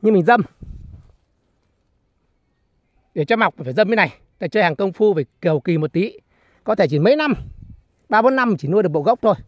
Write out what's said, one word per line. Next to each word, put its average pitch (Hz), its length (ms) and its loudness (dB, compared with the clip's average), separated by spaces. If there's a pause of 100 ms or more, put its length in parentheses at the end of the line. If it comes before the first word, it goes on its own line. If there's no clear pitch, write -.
Nhưng 214 120 2
mình 185 100 4
dâm. 226 180 4 (2750)
Để 160 120 -4
cho 233 100 0
mọc 214 220 0
phải 131 160 -10
dâm 208 160 0
cái 226 60 0
này. 180 180 0 (260)
Để 180 80 -8
chơi - 160 0
hàng 165 120 0
công 196 180 -4
phu 214 200 2
phải 151 120 -2 (160)
cầu 156 180 0
kỳ 165 180 -2
một 156 160 -4
tí. 190 260 -4 (440)
Có - 120 -2
thể 180 120 2
chỉ 143 120 0
mấy 208 160 4
năm, 302 180 0 (760)
ba 220 120 2
bốn 254 140 4
năm 240 220 0
chỉ 139 100 -8
nuôi 196 160 0
được 180 60 0
bộ 151 120 -2
gốc 214 200 0
thôi. 214 140 2 (120)